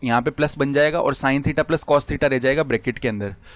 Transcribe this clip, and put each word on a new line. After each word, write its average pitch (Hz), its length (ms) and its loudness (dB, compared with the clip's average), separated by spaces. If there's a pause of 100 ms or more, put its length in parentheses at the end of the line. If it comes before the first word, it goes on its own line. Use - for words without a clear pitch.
यहाँ 120 180 2
पे 127 100 -2
प्लस 147 260 -2
बन 139 160 0
जाएगा 151 280 2
और 135 140 0
sin 139 280 0
theta 156 200 0
plus 165 200 0
cos 143 240 2
theta 147 160 -2
रह 135 160 2
जाएगा 139 240 2
ब्रैकेट 120 360 -2
के 127 80 -4
अंदर, 101 260 -4 (220)